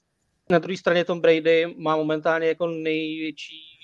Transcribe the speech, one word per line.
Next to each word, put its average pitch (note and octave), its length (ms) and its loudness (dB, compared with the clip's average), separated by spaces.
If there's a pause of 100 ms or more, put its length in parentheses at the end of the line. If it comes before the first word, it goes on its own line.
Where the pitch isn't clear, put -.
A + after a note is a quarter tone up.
(500)
Na F3 80 4
druhé E3 180 -4
straně F3 280 0
Tom F3 160 -4
Brady E3 580 4
má D#3 180 0
momentálně D#3 500 0
jako D#3+ 200 0
největší, D#3+ 960 -6 (240)